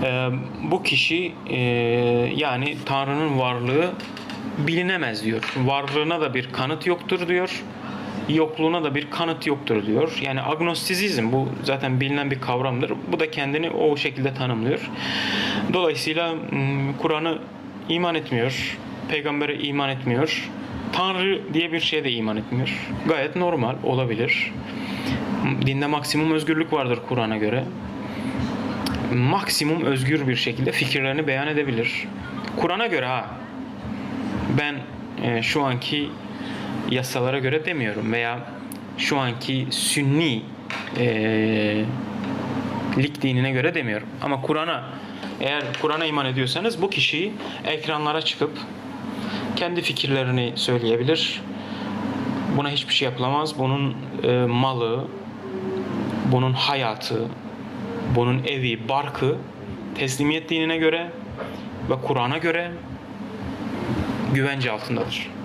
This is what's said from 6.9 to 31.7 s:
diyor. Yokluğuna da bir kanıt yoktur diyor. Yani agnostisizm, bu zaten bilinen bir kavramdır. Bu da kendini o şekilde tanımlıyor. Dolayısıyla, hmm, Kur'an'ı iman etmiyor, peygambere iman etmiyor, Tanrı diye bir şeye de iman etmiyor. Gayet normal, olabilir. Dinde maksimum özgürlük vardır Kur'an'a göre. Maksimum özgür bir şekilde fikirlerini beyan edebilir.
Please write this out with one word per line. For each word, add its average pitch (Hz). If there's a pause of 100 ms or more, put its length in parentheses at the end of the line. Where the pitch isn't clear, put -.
diyor. 180 (680)
Yokluğuna 160
da 139
bir 147
kanıt 165
yoktur 117
diyor. 127
Yani 135
agnostisizm, 165
bu 131 (140)
zaten 135
bilinen 139
bir 135
kavramdır. 127 (180)
Bu 175
da 156
kendini 151
o 147
şekilde 135
tanımlıyor. 123 (840)
Dolayısıyla, 165
hmm, 139
Kur'an'ı 156 (500)
iman 170
etmiyor, 131 (320)
peygambere 147
iman 143
etmiyor, 131 (440)
Tanrı 190 (120)
diye 160
bir 165
şeye 156
de 135
iman 110
etmiyor. - (180)
Gayet 151
normal, 160
olabilir. 120 (1120)
Dinde 139
maksimum 151
özgürlük 156
vardır 123 (100)
Kur'an'a 113
göre. 107 (1500)
Maksimum 156
özgür 139
bir 127
şekilde 123
fikirlerini 135
beyan 139
edebilir. 139 (500)